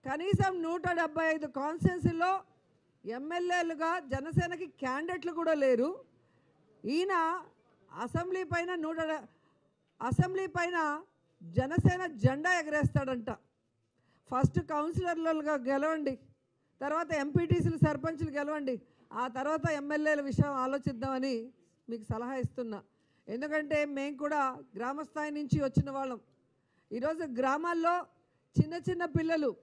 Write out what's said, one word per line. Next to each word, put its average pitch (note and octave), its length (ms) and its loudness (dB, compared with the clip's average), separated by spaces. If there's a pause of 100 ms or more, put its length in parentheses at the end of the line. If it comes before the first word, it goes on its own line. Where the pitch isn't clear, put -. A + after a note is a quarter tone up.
కనీసం F#4+ 420 4 (140)
నూట E4+ 220 -2 (140)
డెబ్బై D#4+ 340 0
ఐదు D4 140 -4 (100)
కాన్స్టిట్యుయెన్సీల్లో E4+ 720 2 (840)
ఎమ్మెల్యేలుగా E4+ 760 -2 (220)
జనసేనకి E4 540 0 (140)
క్యాండిడేట్లు D#4+ 580 -4
కూడా D#4+ 140 4 (100)
లేరు. B3+ 240 4 (1040)
ఈయన F#4 200 2 (920)
అసెంబ్లీ F#4 380 -2 (100)
పైన E4+ 200 0 (120)
నూట D#4+ 160 -4 (100)
డె-, D#4 180 -4 (800)
అసెంబ్లీ F#4 360 2 (120)
పైన F4 220 0 (800)
జనసేన F4 460 4 (200)
జెండా C#4+ 360 4
ఎగరేస్తాడంట. C#4 720 0 (1000)
ఫస్ట్ C4 300 4 (120)
కౌన్సిలర్లుగా D#4+ 840 0 (140)
గెలవండి, C#4 440 0 (680)
తర్వాత D#4 280 -2 (140)
ఎంపీటీసీలు, E4 600 4
సర్పంచ్లు D4+ 500 0
గెలవండి, C#4+ 400 -2 (460)
ఆ - 20 0 (140)
తర్వాత D4 280 -2 (140)
ఎమ్మెల్యేల D4+ 500 0
విషయం C#4+ 220 4 (140)
ఆలోచిద్దామని C4+ 680 -2 (560)
మీకు A3+ 220 -8
సలహా A#3+ 320 -4
ఇస్తున్నా. A3+ 360 -6 (560)
ఎందుకంటే D4+ 440 -2 (180)
మేము C#4 260 -4
కూడా D4 180 0 (340)
గ్రామస్థాయి D4 600 -6
నుంచి D4 200 0 (100)
వచ్చిన C4+ 300 0
వాళ్ళం. C4 220 -4 (800)
ఈరోజు D#4 260 -2 (160)
గ్రామాల్లో E4 560 2 (640)
చిన్న D4+ 160 4 (140)
చిన్న F4 160 0 (120)
పిల్లలు D#4+ 340 2 (120)